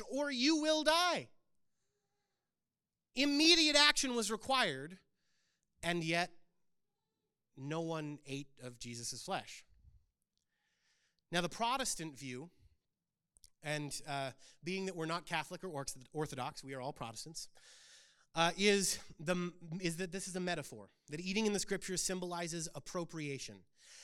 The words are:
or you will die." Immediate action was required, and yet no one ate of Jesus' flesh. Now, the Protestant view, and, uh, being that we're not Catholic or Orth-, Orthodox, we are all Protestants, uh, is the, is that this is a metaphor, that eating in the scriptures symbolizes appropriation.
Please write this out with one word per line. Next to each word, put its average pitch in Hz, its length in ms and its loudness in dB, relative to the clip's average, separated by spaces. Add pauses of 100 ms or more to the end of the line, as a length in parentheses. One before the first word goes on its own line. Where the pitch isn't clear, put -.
(120)
or 285 180 0
you 277 280 4
will 311 260 4
die." 311 460 4 (1900)
Immediate 302 600 6
action 294 380 6
was 220 160 0
required, 190 680 0 (840)
and 170 220 0
yet 170 280 0 (1300)
no 151 240 -4
one 156 460 -4
ate 139 240 -8 (100)
of 123 160 -14
Jesus' 120 460 -8
flesh. - 420 -8 (1700)
Now, 175 100 2
the 170 80 0
Protestant 233 680 -4
view, 131 360 -10 (1120)
and, 147 420 -4
uh, 139 280 -4 (300)
being 190 220 -4
that 185 100 -4
we're 160 120 -4
not 165 180 -4
Catholic 165 380 -4
or 190 60 -8
Orth-, 139 280 -6 (160)
Orthodox, 147 500 -4
we 135 120 -8
are 127 60 -6
all 139 120 -4
Protestants, 120 560 -8 (880)
uh, 165 200 6
is 202 420 6 (180)
the, 175 360 0 (260)
is 170 160 0
that 175 160 -6
this 185 160 -8
is 180 80 -8
a 185 60 -2
metaphor, 143 480 -6 (180)
that 151 140 -8
eating 190 240 2
in 208 80 4
the 190 60 2
scriptures 185 420 -2
symbolizes 175 760 -4
appropriation. 143 880 -6 (400)